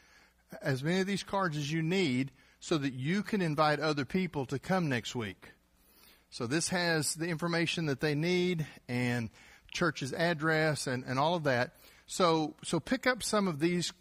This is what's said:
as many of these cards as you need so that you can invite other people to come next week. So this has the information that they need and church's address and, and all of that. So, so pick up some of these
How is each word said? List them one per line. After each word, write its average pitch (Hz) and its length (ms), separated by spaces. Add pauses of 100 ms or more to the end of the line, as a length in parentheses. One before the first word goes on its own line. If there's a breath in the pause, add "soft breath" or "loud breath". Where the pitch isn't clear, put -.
(640 loud breath)
as 135 220
many 180 160
of 190 80
these 196 160
cards 185 320
as 147 160
you 165 100
need 160 480 (300 soft breath)
so - 180
that 139 140
you 156 320
can 202 180
invite 151 380
other 147 240
people 160 420
to 131 140
come 185 280
next 123 280
week. 107 380 (760 soft breath)
So - 160
this 156 220
has 170 460
the 160 120
information 170 600
that 139 120
they 151 160
need 175 500 (240 loud breath)
and 123 400 (440 loud breath)
church's 147 400
address 160 720
and, 127 180
and 131 140
all 156 160
of 175 80
that. 127 320 (320 loud breath)
So, 160 560
so - 160
pick 254 300
up 254 160
some 202 240
of 156 100
these 175 420